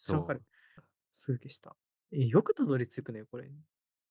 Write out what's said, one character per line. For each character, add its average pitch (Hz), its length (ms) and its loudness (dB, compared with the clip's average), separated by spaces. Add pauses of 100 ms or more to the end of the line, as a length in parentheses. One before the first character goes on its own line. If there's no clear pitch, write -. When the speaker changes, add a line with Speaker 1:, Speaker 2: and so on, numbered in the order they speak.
Speaker 1:
ち - 100 0
ゃ - 40 4
わ 170 60 0
か 156 100 -2
る。 - 80 -6
Speaker 2:
そ - 400 -20
う。 - 20 -20 (280)
Speaker 1:
す - 200 -2
ぐ 120 60 0
消 - 120 -16
し - 80 -14
た。 - 180 -20 (360)
え、 143 140 2
よ 131 160 6
く - 120 0
た 285 100 2
ど 139 140 4
り 120 80 0
着 - 180 -6
く 123 80 -8
ね、 110 120 -10
こ 123 140 -12
れ 135 120 -14
に。 147 120 -18 (480)